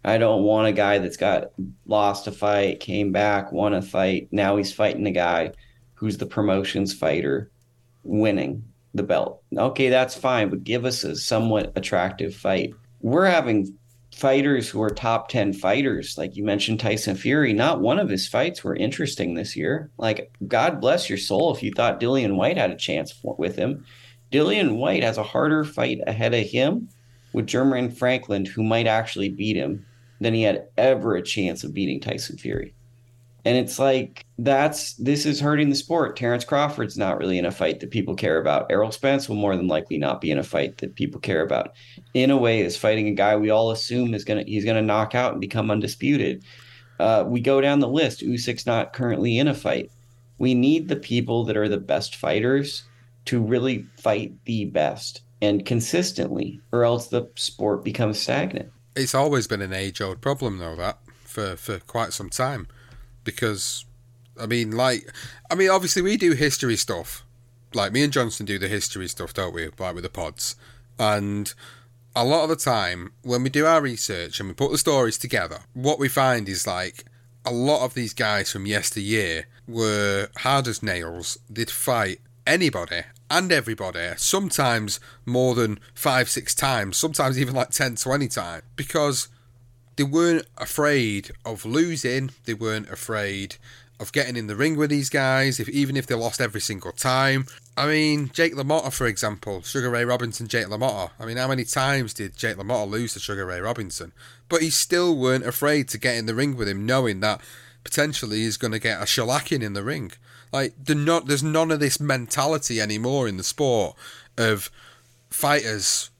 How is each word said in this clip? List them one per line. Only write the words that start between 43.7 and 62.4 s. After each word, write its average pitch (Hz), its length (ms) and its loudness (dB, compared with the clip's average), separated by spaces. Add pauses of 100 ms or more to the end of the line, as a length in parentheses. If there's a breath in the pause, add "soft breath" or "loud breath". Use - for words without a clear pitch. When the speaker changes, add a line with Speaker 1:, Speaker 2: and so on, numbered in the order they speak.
Speaker 1:
assume 120 440 -2
is 101 100 -6
gonna, 107 180 -2
he's 101 220 -2
gonna 110 180 2
knock 107 320 0
out 123 160 2
and - 100 -6
become 107 300 -2
undisputed. 104 720 0 (560 loud breath)
Uh, 110 260 4
we 120 160 -2
go 135 200 4
down 143 180 4
the 135 80 4
list. 131 340 0
Usyk's 120 460 -4
not 117 260 0
currently 117 460 0
in 143 80 4
a 147 80 2
fight. - 380 -4 (460)
We 127 140 2
need 143 360 4
the 151 80 0
people 120 480 -2
that 107 120 0
are 107 120 2
the 98 100 0
best - 380 -2
fighters 127 640 2 (440 soft breath)
to 123 140 2
really 117 460 0 (100)
fight - 360 0 (140)
the 110 180 -2
best - 580 -2 (180)
and 104 240 2
consistently, - 960 -2 (120)
or 120 100 4
else 117 240 2
the 120 300 -2
sport - 480 -2
becomes 110 340 -2
stagnant. - 540 -4 (240)
Speaker 2:
It's 131 180 -2
always 139 320 2
been 101 160 -4
an 95 100 -8
age-old 95 480 -6
problem, 131 380 -4
though, 82 160 -8
that, 87 240 -6 (240)
for, 98 320 -6
for 98 240 -8
quite 117 340 -4
some 95 180 -8
time. 131 360 -4 (580 soft breath)